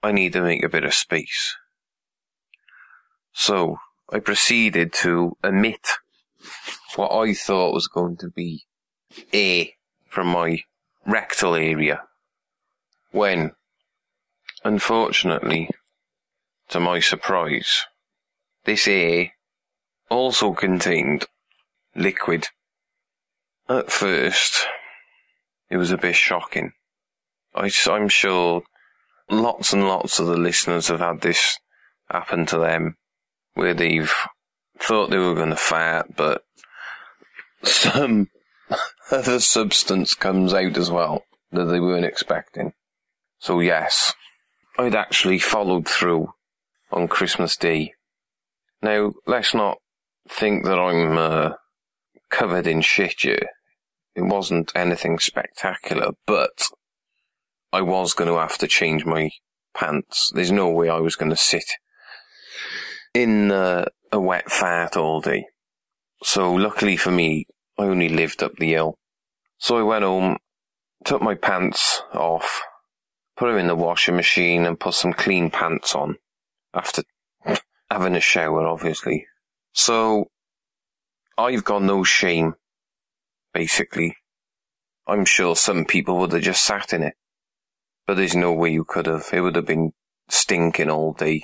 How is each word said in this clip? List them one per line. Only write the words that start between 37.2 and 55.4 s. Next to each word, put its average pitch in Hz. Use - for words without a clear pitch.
some 117
<laughs> -
other 127
substance 95
comes 95
out 92
as 85
well 82
that 90
they 87
weren't 87
expecting. -
So 90
yes, 82
I'd 123
actually 95
followed 92
through 85
on 87
Christmas -
Day. 80
Now, 107
let's 120
not 104
think 104
that 92
I'm, 85
uh, 78
covered 90
in 82
shit -
here. -
It 90
wasn't 92
anything 85
spectacular, -